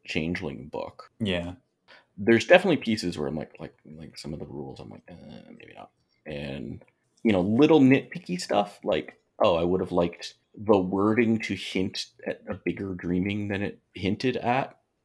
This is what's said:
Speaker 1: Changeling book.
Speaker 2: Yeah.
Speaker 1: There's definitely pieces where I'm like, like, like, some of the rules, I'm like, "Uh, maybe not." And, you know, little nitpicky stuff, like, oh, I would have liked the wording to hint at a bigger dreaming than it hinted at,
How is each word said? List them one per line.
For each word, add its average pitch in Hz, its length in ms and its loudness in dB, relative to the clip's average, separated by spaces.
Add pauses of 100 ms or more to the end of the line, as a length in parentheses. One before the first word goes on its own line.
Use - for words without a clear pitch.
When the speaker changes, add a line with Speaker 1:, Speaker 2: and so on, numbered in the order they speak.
Speaker 1:
Changeling 87 680 -6
book. - 500 -14
Speaker 2:
Yeah. 90 340 -4 (640)
Speaker 1:
There's 110 300 2
definitely 180 300 6
pieces 104 400 -4
where 73 100 -4
I'm 76 80 -6
like, - 240 -10
like, - 160 -14 (100)
like, 78 320 -20
some 78 160 -10
of 73 60 -8
the 73 80 -12
rules, 69 320 -12
I'm 60 100 -16
like, 50 180 -20
"Uh, 87 80 -18 (340)
maybe 50 260 -20
not." 50 160 -20 (340)
And, 71 580 -10 (400)
you 113 80 4
know, 92 100 4
little 139 380 6
nitpicky 135 600 2
stuff, 202 420 -2
like, - 360 -4 (200)
oh, 98 160 4
I 82 80 0
would 90 160 2
have 90 120 -4
liked - 440 -2 (200)
the 104 220 4
wording 107 640 2
to - 140 -6
hint - 520 -6 (180)
at - 220 -8
a 101 80 -6
bigger 95 400 -6
dreaming 92 520 -2
than 101 140 -4
it - 180 -6 (140)
hinted 107 440 -2
at, - 420 -4 (260)